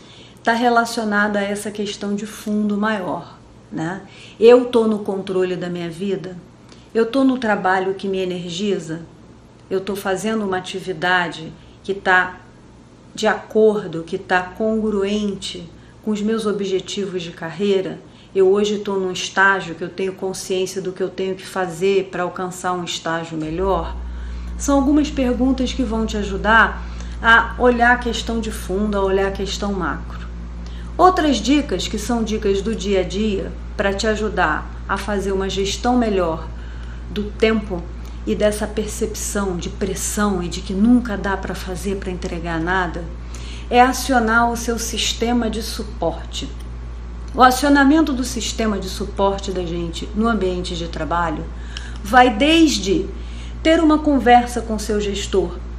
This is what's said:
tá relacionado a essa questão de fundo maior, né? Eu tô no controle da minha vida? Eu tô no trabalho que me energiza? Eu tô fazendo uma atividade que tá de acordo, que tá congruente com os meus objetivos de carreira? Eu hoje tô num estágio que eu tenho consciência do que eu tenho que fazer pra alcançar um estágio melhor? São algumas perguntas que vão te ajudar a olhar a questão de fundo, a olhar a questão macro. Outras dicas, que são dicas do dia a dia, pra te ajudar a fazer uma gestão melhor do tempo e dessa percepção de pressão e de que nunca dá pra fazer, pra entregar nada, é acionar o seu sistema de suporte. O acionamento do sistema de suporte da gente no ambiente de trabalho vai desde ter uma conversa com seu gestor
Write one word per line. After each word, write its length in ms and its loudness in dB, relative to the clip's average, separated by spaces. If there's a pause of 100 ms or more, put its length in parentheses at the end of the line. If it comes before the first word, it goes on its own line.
(420)
tá 100 2
relacionado 840 2
a 60 0
essa 280 -4
questão 440 -4
de 100 -4
fundo 520 -2
maior, 640 -4 (320)
né? 320 -6 (360)
Eu 280 10
tô 200 2
no 140 0
controle 560 -2
da 120 -6
minha 220 -6
vida? 460 -6 (580)
Eu 120 2
tô 180 2
no 140 4
trabalho 560 2
que 140 -6
me 100 -2
energiza? 840 -4 (680)
Eu 120 -2
tô 140 -4
fazendo 500 -2
uma 120 -2
atividade 960 -2 (320)
que 80 -4
tá 480 2 (720)
de 120 -2
acordo, 760 2
que 160 -6
tá 220 0
congruente 1300 -2 (360)
com 60 -2
os 120 0
meus 240 0
objetivos 760 -2
de 80 -8
carreira? 680 -2 (360)
Eu 160 6
hoje 280 4
tô 160 -4
num 180 -2
estágio 640 2
que 80 -8
eu 60 -6
tenho 260 -4
consciência 680 -4
do 120 -6
que 100 -4
eu 60 -2
tenho 260 -4
que 100 -14
fazer 680 0
pra 120 -4
alcançar 500 -4
um 120 -4
estágio 520 -4
melhor? 580 -2 (640)
São 200 2
algumas 340 4
perguntas 600 0
que 100 -2
vão 240 0
te 100 -4
ajudar 680 2 (360)
a 360 4
olhar 340 6
a 60 4
questão 420 -4
de 100 -4
fundo, 460 -2
a 60 2
olhar 260 2
a 40 -2
questão 400 -4
macro. 560 -4 (680)
Outras 420 6
dicas, 500 0
que 100 -4
são 240 -2
dicas 400 0
do 120 0
dia 260 0
a 20 2
dia, 500 -2 (240)
pra 160 2
te 140 -2
ajudar 640 0 (180)
a 80 -2
fazer 360 -2
uma 160 0
gestão 480 0
melhor 500 0 (640)
do 220 -4
tempo 500 0 (480)
e 60 4
dessa 280 2
percepção 920 -4
de 120 -4
pressão 720 -2
e 60 -4
de 140 -6
que 120 -6
nunca 440 4
dá 200 -2
pra 160 -6
fazer, 440 -4
pra 160 -6
entregar 480 -4
nada, 420 -2 (640)
é 120 6
acionar 720 4
o 40 -4
seu 220 -4
sistema 720 -2
de 100 -4
suporte. 880 -4 (840)
O 80 6
acionamento 680 6
do 100 -2
sistema 560 -2
de 100 -6
suporte 600 -2
da 140 -2
gente 500 -6
no 140 2
ambiente 480 -2
de 100 -6
trabalho 580 -2 (600)
vai 260 6
desde 760 2 (580)
ter 160 6
uma 180 6
conversa 600 4
com 180 -4
seu 220 0
gestor 560 0 (220)